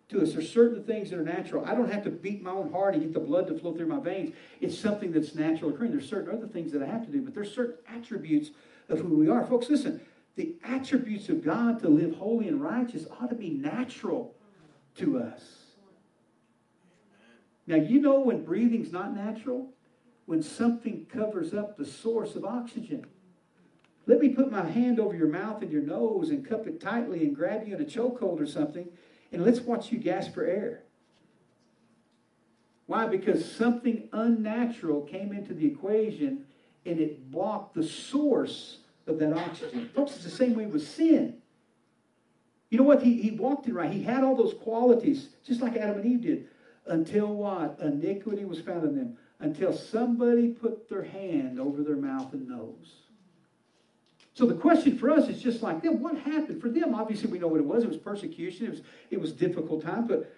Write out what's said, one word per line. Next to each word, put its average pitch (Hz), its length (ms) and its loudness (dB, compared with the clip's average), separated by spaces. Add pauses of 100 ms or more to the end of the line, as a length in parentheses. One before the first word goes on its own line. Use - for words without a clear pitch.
(100)
to 196 120 0
us. 151 100 2
There's 160 180 -4
certain 233 340 6
things 208 260 -4
that 175 80 -6
are 160 60 -2
natural. 170 400 -4
I 196 100 -2
don't 240 160 2
have 202 140 -4
to - 60 -4
beat 196 320 -8
my 185 80 -8
own 185 200 -4
heart 190 240 0
and 156 80 0
get 160 120 -6
the 160 60 0
blood 156 280 0
to 156 100 -4
flow 170 160 -6
through 165 120 -6
my 143 140 -2
veins. 180 340 -6 (260)
It's - 180 -4
something 196 340 -2
that's 156 220 0
natural 160 360 0
occurring. 233 220 -2
There's - 160 -4
certain 202 280 -4
other - 100 -10
things 165 260 -8
that 143 100 -2
I 135 40 -4
have 233 200 -6
to - 40 -14
do, 139 120 -2
but - 120 -10
there's 208 200 -8
certain 240 220 -4 (180)
attributes 156 560 -2 (380)
of 156 120 0
who 160 160 0
we 156 120 6
are. 240 180 4
Folks, 240 220 2
listen, - 320 0 (360)
the 165 260 -6
attributes 233 680 -2
of - 160 0
God 233 360 2
to 175 80 2
live 156 260 4
holy 214 340 -2
and 143 140 0
righteous 220 440 -2 (140)
ought 240 80 -4
to 233 60 -4
be 208 160 -6
natural 156 840 -4 (640)
to 139 220 0
us. 117 240 -8 (2250)
Now, 165 100 0
you 208 240 6
know 277 200 6
when 254 240 2
breathing's 214 480 2
not 190 220 -6
natural? 233 560 -6 (560)
When 160 160 0
something 226 680 -2
covers 196 400 -4
up 208 240 -6
the 143 80 -8
source - 500 -4
of 156 100 -8
oxygen. 226 600 -8 (1000)
Let 254 140 8
me 277 100 6
put 262 200 2
my 196 160 -2
hand 240 320 2
over 196 160 0
your 160 140 2
mouth 202 320 -4
and 175 100 -6
your 151 120 0
nose 190 480 0
and 139 180 -2
cup - 180 -4
it - 140 -8
tightly 190 440 -2
and 139 120 2
grab 208 320 -2
you 196 60 -8
in 156 80 -4
a - 20 -2
chokehold 220 560 -2
or 147 60 0
something, 165 420 -4 (440)
and 175 120 -2
let's 233 160 6
watch 233 320 -4
you 226 60 -2
gasp 180 340 -2
for 165 140 -2
air. 202 380 -4 (2000)
Why? 214 200 0
Because 185 380 2
something 233 720 0
unnatural 214 880 0
came 202 300 -8
into - 200 -8
the 151 140 2
equation 147 800 0 (400)
and 170 120 -2
it 139 320 -4
blocked 196 440 -4
the 165 80 0
source - 960 -2 (280)
of 156 120 0
that 185 160 4
oxygen. 233 600 -6
Folks, 285 200 2
it's 170 100 -16
the 170 60 -12
same 247 240 2
way 220 100 -2
with 151 240 -2
sin. - 480 4 (1300)
You 226 80 6
know 269 60 10
what? 277 180 10
He, 240 180 6
he 214 120 2
walked 262 340 0
in - 80 -2
right. 175 160 0
He 196 120 -4
had 254 220 2
all 262 100 6
those 226 200 4
qualities, 226 760 4 (160)
just 240 160 -2
like 233 160 -2
Adam 208 220 0
and 214 80 -4
Eve 240 160 4
did. 147 260 -2 (380)
Until 170 400 2
what? 202 560 -4
Iniquity 196 640 -2
was 165 160 -8
found 170 220 -4
in 139 120 0
them. 123 220 -4 (220)
Until 165 340 0
somebody 240 720 2
put 226 400 -4
their 196 160 -6
hand 156 560 -4
over 143 220 -2
their 147 140 0
mouth 135 360 -4
and 131 160 -8
nose. 117 460 -12 (1400)
So - 120 6
the 180 80 2
question 277 420 6
for 233 140 2
us 302 180 6
is - 140 -8
just 233 200 -2
like 170 200 -4
them. 311 180 2
What 311 160 -4
happened 302 460 -4
for 233 60 -4
them? 277 260 0
Obviously, 220 340 -2
we 175 120 -6
know 175 80 0
what 160 100 4
it 139 80 4
was. 208 160 2
It 226 60 0
was - 80 -4
persecution. 202 680 -8
It 185 40 -6
was, - 120 -10 (280)
it 190 100 -2
was 156 120 -4
difficult 160 500 -2
time. 220 240 -2
But, - 320 0